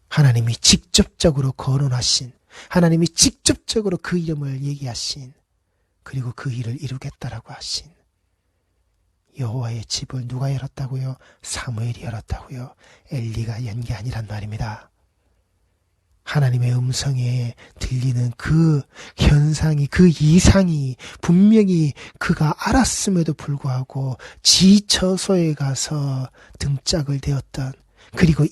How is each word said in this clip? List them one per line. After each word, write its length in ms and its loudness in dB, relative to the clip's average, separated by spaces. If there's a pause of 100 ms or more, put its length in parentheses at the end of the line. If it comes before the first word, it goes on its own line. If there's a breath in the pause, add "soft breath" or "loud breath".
하나님이 480 4
직접적으로 960 2
거론하신, 800 -2 (360 loud breath)
하나님이 400 4
직접적으로 880 0
그 220 -2
이름을 440 -4
얘기하신, 680 -8 (720)
그리고 340 -8
그 160 -6
일을 300 -6
이루겠다라고 680 -10
하신 360 -10 (1500)
여호와의 480 -6
집을 420 -10
누가 240 -6
열었다고요? 640 -8 (240 soft breath)
사무엘이 600 -8
열었다고요? 720 -10 (360 soft breath)
엘리가 540 -6
연 160 -8
게 140 -8
아니란 320 -8
말입니다. 640 -10 (1300)
하나님의 500 2
음성에 800 -2 (240 loud breath)
들리는 580 -2
그 460 2 (340 loud breath)
현상이, 680 2
그 240 4 (100)
이상이 760 4 (260 loud breath)
분명히 720 4 (240 loud breath)
그가 400 0
알았음에도 720 0
불구하고 840 -6 (240 loud breath)
지처소에 1120 4
가서 760 -4 (300 soft breath)
등짝을 600 -2
대었던, 520 -6 (420 soft breath)
그리고 380 4